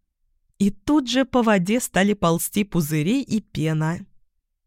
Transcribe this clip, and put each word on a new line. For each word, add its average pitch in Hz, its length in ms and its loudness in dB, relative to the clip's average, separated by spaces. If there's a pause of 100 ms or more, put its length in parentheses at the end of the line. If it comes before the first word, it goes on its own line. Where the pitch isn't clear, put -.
(580)
И 202 140 2
тут 294 360 0
же 247 160 0
по 254 180 0
воде 214 380 2
стали 202 340 0
ползти 175 520 -2
пузыри 170 560 -2
и 226 180 -4
пена. 160 640 -4 (600)